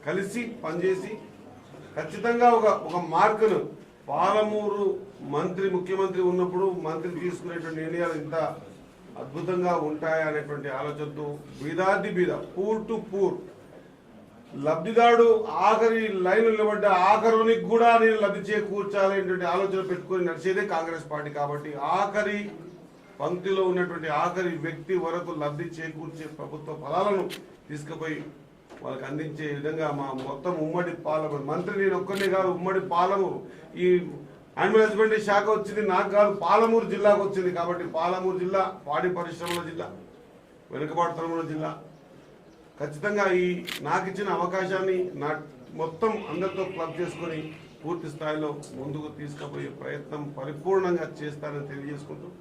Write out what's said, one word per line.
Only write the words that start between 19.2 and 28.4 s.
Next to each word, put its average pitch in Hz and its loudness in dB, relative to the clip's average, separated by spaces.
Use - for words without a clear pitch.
ఆలోచన 190 0
పెట్టుకొని 180 -2
నడిచేదే 180 -2
కాంగ్రెస్ 165 -4
పార్టీ. 147 -6
కాబట్టి 147 -4
ఆఖరి 208 0
పంక్తిలో 180 0
ఉన్నటువంటి 170 -2
ఆఖరి 175 -2
వ్యక్తి 170 -4
వరకు 170 -4
లబ్ధి 147 -4
చేకూర్చే 156 -12
ప్రభుత్వ 147 -12
ఫలాలను 185 0
తీసుకుపోయి 151 -8